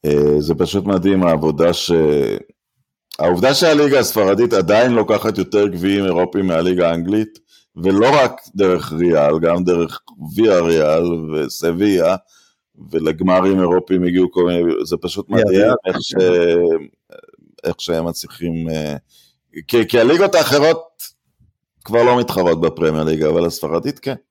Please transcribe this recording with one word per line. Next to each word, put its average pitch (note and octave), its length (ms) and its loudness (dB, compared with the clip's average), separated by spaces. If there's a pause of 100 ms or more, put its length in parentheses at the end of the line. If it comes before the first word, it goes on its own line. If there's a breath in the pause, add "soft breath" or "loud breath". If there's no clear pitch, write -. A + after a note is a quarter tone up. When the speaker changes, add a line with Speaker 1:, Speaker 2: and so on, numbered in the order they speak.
Speaker 1:
אה, D2 360 2
זה D#2 140 -2
פשוט F#2 300 -2
מדהים, F#2+ 380 0
העבודה D#2+ 500 0
ש-, - 180 -4 (1300)
העובדה F2+ 340 0
שהליגה D3 460 2
הספרדית G#2+ 540 0
עדיין G#2 380 2
לוקחת G#2+ 460 0
יותר G2+ 300 0
גביעים G2 380 -2
אירופיים F2+ 420 -2
מהליגה E2+ 420 0
האנגלית, F#2+ 500 -4 (360 soft breath)
ולא G2 320 0 (160)
רק - 180 -4 (140)
דרך F2+ 380 0
ריאל, D#2+ 460 2
גם E2+ 240 0
דרך E2+ 380 -2 (340)
ויה G2+ 240 4
ריאל E2 440 2 (300)
וסביה, E2+ 800 0 (760 soft breath)
ולגמרים F#2 680 0
אירופיים F2+ 440 0
הגיעו F2+ 280 0
כל F2+ 120 0
מיני, F2 280 0 (120)
זה E2 180 -4
פשוט F#2 280 -8
Speaker 2:
ויה G#2+ 160 0
Speaker 1:
מדהים G2 160 2
Speaker 2:
ריאל, A#2 120 2 (120)
Speaker 1:
איך F#2 100 -4
Speaker 2:
כן. - 60 -8
Speaker 1:
ש-, - 140 -10 (1500)
איך E2 160 -4
שהם E2 260 -4
מצליחים, E2 640 -8
אה, D2+ 260 -6 (720 soft breath)
כי, A2+ 200 0
כי A#2+ 120 0
הליגות F3 360 2
האחרות D3+ 680 0 (840)
כבר A#2 180 2
לא B2 160 4
מתחרות F2 420 0
בפרמייר D#2 420 -2
ליג, D#2 200 -2
אבל E2 220 0
הספרדית E2 540 -6
כן. C3+ 160 -8 (160)